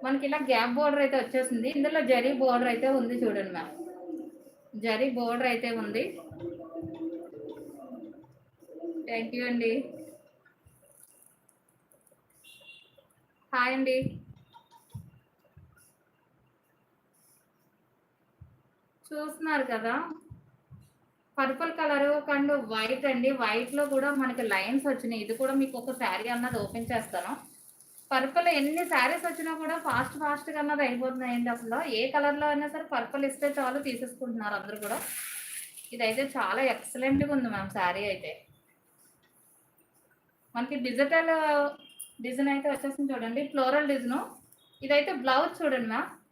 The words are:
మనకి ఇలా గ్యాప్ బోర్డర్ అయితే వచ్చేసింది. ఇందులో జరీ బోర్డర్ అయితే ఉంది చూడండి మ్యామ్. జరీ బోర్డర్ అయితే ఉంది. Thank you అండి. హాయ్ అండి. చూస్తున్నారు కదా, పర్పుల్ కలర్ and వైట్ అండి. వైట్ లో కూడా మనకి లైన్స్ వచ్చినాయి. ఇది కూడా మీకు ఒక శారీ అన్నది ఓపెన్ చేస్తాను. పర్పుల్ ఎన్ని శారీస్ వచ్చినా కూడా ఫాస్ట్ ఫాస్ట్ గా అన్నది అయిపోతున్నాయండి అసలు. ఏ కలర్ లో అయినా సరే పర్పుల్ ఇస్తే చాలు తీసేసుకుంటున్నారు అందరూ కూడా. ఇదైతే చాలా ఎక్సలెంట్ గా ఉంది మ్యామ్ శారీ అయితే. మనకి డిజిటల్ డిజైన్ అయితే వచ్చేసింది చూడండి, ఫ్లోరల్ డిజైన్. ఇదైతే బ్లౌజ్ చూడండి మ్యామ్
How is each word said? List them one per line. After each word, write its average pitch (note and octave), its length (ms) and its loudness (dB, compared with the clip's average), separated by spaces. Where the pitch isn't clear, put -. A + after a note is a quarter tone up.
మనకి C4+ 240 0
ఇలా D4 100 2
గ్యాప్ A#3+ 280 4
బోర్డర్ C#4+ 260 4
అయితే C4+ 180 4
వచ్చేసింది. B3+ 540 0
ఇందులో D4+ 240 4
జరీ B3+ 220 6
బోర్డర్ B3 300 4
అయితే A#3+ 160 2
ఉంది A#3+ 240 0
చూడండి G3 340 0
మ్యామ్. - 160 -8
జరీ A3+ 220 4
బోర్డర్ A#3+ 340 2
అయితే A#3 180 0
ఉంది. G#3+ 220 0
Thank A3+ 260 -4
you B3 140 -2
అండి. A#3 220 2
హాయ్ B3+ 240 2
అండి. C4 220 2
చూస్తున్నారు D4+ 540 -2
కదా, A3+ 200 -2
పర్పుల్ C4+ 400 0
కలర్ D4 260 2
and C#4 160 4
వైట్ A3+ 380 -2
అండి. B3 200 4
వైట్ A#3 360 0
లో D4 140 4
కూడా C4+ 160 4
మనకి B3 220 0
లైన్స్ A3 380 2
వచ్చినాయి. A3+ 340 -2
ఇది A3 160 -2
కూడా C4+ 200 2
మీకు C4+ 200 0
ఒక B3+ 120 -6
శారీ G3+ 320 -2
అన్నది A#3+ 300 -2
ఓపెన్ A3+ 260 -6
చేస్తాను. A3 420 -2
పర్పుల్ C4+ 360 4
ఎన్ని D4+ 340 2
శారీస్ D4+ 360 4
వచ్చినా D#4+ 240 -4
కూడా D#4 140 -2
ఫాస్ట్ C4 360 0
ఫాస్ట్ D4 320 -2
గా D4+ 80 -2
అన్నది D4 240 0
అయిపోతున్నాయండి B3 680 -2
అసలు. A#3+ 240 -4
ఏ A3+ 40 2
కలర్ C#4+ 280 4
లో D4+ 100 2
అయినా D4 220 0
సరే D#4+ 100 -6
పర్పుల్ C4 360 -2
ఇస్తే C#4+ 180 -2
చాలు C4 300 0
తీసేసుకుంటున్నారు A#3 720 -4
అందరూ G#3 240 -10
కూడా. A3 140 -2
ఇదైతే A#3 280 2
చాలా A3 260 0
ఎక్సలెంట్ C4+ 500 2
గా D4 120 0
ఉంది B3 180 0
మ్యామ్ G3 240 -4
శారీ F#3 340 0
అయితే. E3+ 200 -8
మనకి B3+ 220 -4
డిజిటల్ C#4+ 460 4
డిజైన్ C4 300 0
అయితే C#4 200 0
వచ్చేసింది C#4 400 -2
చూడండి, A#3 360 -2
ఫ్లోరల్ C#4 420 4
డిజైన్. C4 280 0
ఇదైతే D4 260 4
బ్లౌజ్ C#4 360 4
చూడండి C4 340 2
మ్యామ్ D4 140 -2